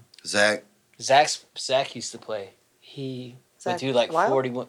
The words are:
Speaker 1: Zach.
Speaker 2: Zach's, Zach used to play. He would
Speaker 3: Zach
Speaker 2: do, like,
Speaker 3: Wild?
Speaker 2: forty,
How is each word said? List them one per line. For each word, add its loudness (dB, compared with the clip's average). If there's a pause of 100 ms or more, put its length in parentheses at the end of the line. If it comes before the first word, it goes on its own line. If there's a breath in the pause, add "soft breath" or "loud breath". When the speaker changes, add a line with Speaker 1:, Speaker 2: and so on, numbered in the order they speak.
(240)
Speaker 1:
Zach. 2 (360)
Speaker 2:
Zach's, 4 (140)
Zach -2
used -10
to -16
play. -10 (300)
He -12 (200)
would -20
Speaker 3:
Zach -4
Speaker 2:
do, -2
like, 2
Speaker 3:
Wild? 2
Speaker 2:
forty, 2 (160)